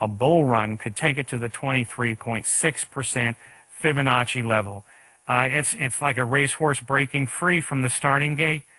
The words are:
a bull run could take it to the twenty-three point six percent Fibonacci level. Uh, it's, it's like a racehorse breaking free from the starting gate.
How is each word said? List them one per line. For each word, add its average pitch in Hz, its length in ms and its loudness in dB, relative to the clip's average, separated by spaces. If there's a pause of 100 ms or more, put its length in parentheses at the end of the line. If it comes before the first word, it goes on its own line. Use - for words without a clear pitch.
a 110 80 0
bull 131 360 4
run 110 320 2
could 104 200 -8
take 143 220 0
it 139 100 -6
to 127 100 -4
the 117 100 -4
twenty-three 120 640 -2
point 113 320 -6
six - 380 0
percent 120 520 -2 (460)
Fibonacci 131 640 2
level. 101 400 0 (420)
Uh, 127 240 2
it's, 143 280 -2
it's 135 240 -4
like 143 160 0
a 127 60 2
racehorse 139 560 0
breaking 135 460 0
free 180 320 0
from 143 220 -2
the 127 80 2
starting 143 480 0
gate. 156 260 -2 (160)